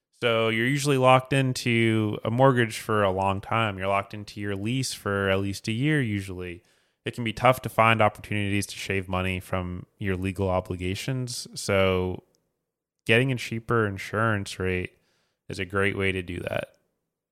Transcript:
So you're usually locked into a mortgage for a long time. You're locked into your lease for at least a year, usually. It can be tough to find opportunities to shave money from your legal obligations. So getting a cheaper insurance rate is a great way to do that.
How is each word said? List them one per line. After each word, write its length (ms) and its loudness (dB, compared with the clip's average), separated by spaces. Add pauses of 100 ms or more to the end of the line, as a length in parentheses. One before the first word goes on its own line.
(220)
So 280 2
you're 180 0
usually 300 2
locked 360 6
into 880 2
a 80 -2
mortgage 480 4
for 240 0
a 80 4
long 300 0
time. 360 -2
You're 100 -4
locked 260 -2
into 260 -12
your 160 -4
lease 380 -4
for 360 -2
at 100 4
least 280 -4
a 60 -2
year, 280 0
usually. 600 -6 (400)
It 100 -8
can 120 -6
be 80 -4
tough 300 4
to 60 -6
find 320 4
opportunities 640 0
to 100 -14
shave 320 -4
money 320 -2
from 440 -6 (120)
your 180 -2
legal 340 -2
obligations. 960 -4 (100)
So 680 0 (840)
getting 280 4
a 20 -2
cheaper 500 -2
insurance 760 -2
rate 340 -2 (560)
is 100 -8
a 60 -6
great 320 0
way 160 0
to 80 -4
do 180 -8
that. 300 -4 (640)